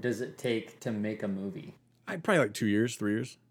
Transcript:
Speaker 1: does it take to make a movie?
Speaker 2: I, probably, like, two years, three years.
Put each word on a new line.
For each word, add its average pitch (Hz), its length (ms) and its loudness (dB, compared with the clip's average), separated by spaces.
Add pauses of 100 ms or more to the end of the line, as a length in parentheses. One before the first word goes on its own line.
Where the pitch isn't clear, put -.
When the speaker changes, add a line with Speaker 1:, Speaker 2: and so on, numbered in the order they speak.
Speaker 1:
does 117 200 0
it - 180 -8
take 113 420 -2
to 120 100 -4
make 107 320 -2
a 107 60 -2
movie? 95 460 -6 (340)
Speaker 2:
I, 190 80 -6
probably, 175 240 4
like, 104 140 2
two 117 120 0
years, 107 300 4
three 104 160 0
years. 117 240 -2 (140)